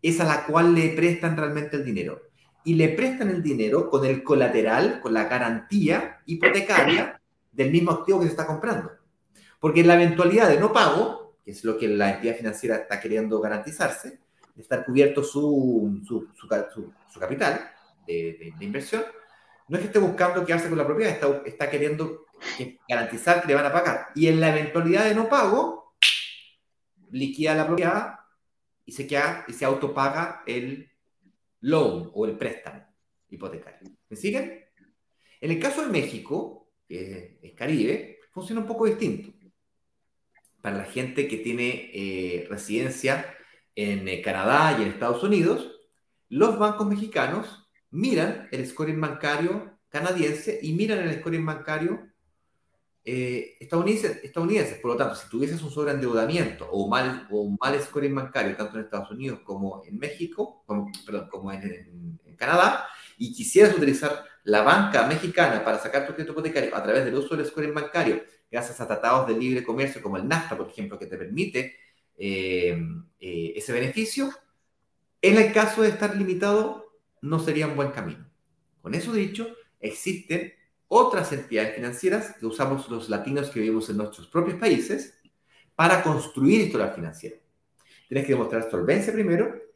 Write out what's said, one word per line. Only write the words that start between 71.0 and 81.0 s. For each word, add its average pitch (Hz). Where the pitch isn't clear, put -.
te 92
permite, 123
eh, 92
eh, 85
ese 123
beneficio, 220
en 202
el 214
caso 220
de 214
estar 208
limitado, 202
no 151
sería 151
un 139
buen 139
camino. 87
Con 104
eso 185
dicho, 214
existen -
otras 214